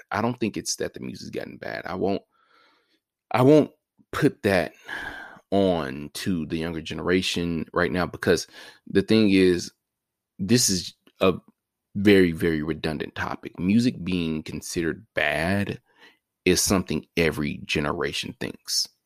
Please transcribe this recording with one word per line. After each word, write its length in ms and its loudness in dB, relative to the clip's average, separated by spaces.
I 100 -2
don't 200 -2
think 160 -2
it's 200 -6
that 180 -6
the 60 -14
music's 300 -12
gotten 260 -10
bad. 300 -10
I 80 -8
won't, 280 -2
I 120 2
won't 280 8
put 320 0
that 300 2
on 640 0
to 320 -4
the 140 -4
younger 240 -6
generation 880 -2
right 180 0
now, 140 -2
because 420 0
the 140 0
thing 300 4
is, 420 4
this 300 2
is 240 -4
a 100 4
very, 380 6
very 300 0
redundant 520 -6
topic. 440 -8
Music 460 2
being 380 -4
considered 720 -6
bad 680 -2
is 160 4
something 460 -2
every 480 -2
generation 760 -4
thinks. 460 -6